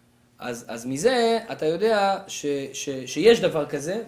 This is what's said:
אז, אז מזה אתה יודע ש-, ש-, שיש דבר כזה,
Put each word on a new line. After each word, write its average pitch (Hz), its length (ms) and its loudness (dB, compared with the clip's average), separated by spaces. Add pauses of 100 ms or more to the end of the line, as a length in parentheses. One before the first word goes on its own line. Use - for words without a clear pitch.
(400)
אז, 120 280 -10
אז 117 180 -10
מזה 226 540 2 (120)
אתה 135 140 -4
יודע 196 640 2
ש-, - 180 -10 (280)
ש-, 131 400 -8
שיש 214 260 6
דבר 156 260 0
כזה, 160 420 -4